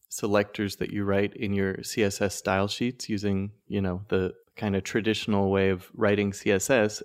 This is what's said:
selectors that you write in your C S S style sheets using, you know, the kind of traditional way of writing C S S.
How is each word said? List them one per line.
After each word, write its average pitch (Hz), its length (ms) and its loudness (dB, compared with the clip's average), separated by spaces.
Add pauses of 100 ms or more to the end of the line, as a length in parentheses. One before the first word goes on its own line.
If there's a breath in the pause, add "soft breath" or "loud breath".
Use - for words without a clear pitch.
(100)
selectors 104 680 0
that - 140 -6
you 104 140 -4
write 98 300 0
in 101 200 -4
your 98 280 -2
C - 220 0
S 98 160 -2
S 101 140 0
style 98 340 0
sheets 123 400 -4
using, 101 440 -2 (140)
you 101 140 -2
know, 95 280 -2
the 92 260 0 (220)
kind 101 200 -2
of 95 80 -2
traditional 104 640 0
way 98 200 4
of 90 240 -4
writing 101 400 2
C - 160 -2
S 95 180 2
S. 107 360 2